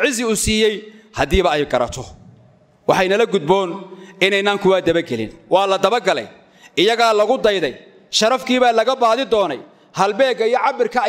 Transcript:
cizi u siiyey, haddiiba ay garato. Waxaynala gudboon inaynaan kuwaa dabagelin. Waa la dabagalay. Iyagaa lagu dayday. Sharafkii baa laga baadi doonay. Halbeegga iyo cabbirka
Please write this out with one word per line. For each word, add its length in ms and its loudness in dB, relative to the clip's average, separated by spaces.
cizi 200 -2
u 100 0
siiyey, 400 0
haddiiba 400 0
ay 140 0
garato. 400 -4
Waxaynala 380 2
gudboon 440 0
inaynaan 400 0
kuwaa 220 2
dabagelin. 500 -2
Waa 180 2
la 100 0
dabagalay. 500 0
Iyagaa 360 2
lagu 240 2
dayday. 360 0
Sharafkii 500 0
baa 120 4
laga 240 0
baadi 300 0
doonay. 340 -2
Halbeegga 560 0
iyo 120 0
cabbirka 500 -2